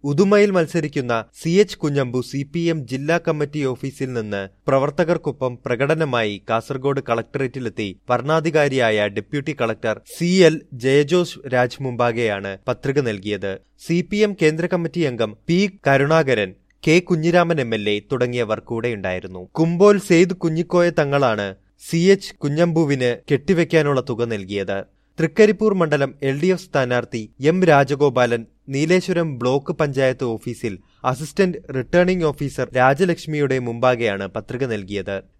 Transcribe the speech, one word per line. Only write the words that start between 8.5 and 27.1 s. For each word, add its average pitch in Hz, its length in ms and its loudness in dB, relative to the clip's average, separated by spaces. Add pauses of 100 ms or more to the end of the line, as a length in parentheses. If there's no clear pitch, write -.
ഡെപ്യൂട്ടി 139 460 -6
കളക്ടർ 113 420 -2 (140)
സി 170 200 -2 (140)
എൽ 160 120 6 (200)
ജയജോഷ് 143 640 0 (100)
രാജ് 127 320 0
മുമ്പാകെയാണ് 117 720 -2 (120)
പത്രിക 135 360 -2
നൽകിയത്. 101 520 -4 (300)
സി 170 200 -2
പി 190 160 -6
എം 208 160 2
കേന്ദ്ര 160 340 0
കമ്മിറ്റി 170 380 -2
അംഗം 113 280 -2 (100)
P 175 160 2 (240)
കരുണാകരൻ, 139 680 2 (320)
കെ 160 180 4
കുഞ്ഞിരാമൻ 170 580 2
എം 117 140 -2
എൽ 107 120 -2
എ 104 200 2
തുടങ്ങിയവർ 120 560 -2
കൂടെയുണ്ടായിരുന്നു. 92 840 -6 (100)
കുമ്പോൽ 175 480 4
സെയ്ദ് 180 380 4
കുഞ്ഞിക്കോയ 175 520 0
തങ്ങളാണ് 139 560 0 (360)
സി 165 240 -2
എച്ച് 196 300 2
കുഞ്ഞമ്പുവിന് 147 720 0 (140)
കെട്ടിവെക്കാനുള്ള 147 760 2
തുക 120 240 -4
നൽകിയത്. 98 520 -4 (420)
തൃക്കരിപ്പൂർ 208 540 4
മണ്ഡലം 147 380 0 (120)
എൽ 135 140 -2
ഡി 170 120 0
എഫ് 180 140 -2
സ്ഥാനാർത്ഥി 123 560 -2 (220)